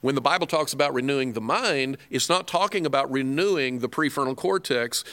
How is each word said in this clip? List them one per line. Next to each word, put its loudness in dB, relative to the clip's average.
When 2
the 0
Bible 2
talks 0
about 2
renewing 0
the -2
mind, 0
it's -2
not 2
talking 0
about 0
renewing 0
the -2
prefrontal -2
cortex 0